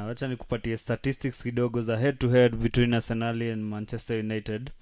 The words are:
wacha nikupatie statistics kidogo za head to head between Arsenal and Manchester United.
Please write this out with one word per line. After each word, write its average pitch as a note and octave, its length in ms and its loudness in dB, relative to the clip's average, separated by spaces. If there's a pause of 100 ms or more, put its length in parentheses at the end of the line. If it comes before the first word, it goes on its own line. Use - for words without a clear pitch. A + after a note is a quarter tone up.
wacha A#2+ 240 -6
nikupatie A#2 480 -4
statistics - 680 -2
kidogo A#2+ 400 0
za A2+ 140 0
head C3 220 2
to B2+ 120 4
head B2 260 6
between A#2+ 380 4
Arsenal A#2 480 0
and A2+ 220 -4
Manchester G#2+ 560 -4
United. A2 500 -4 (100)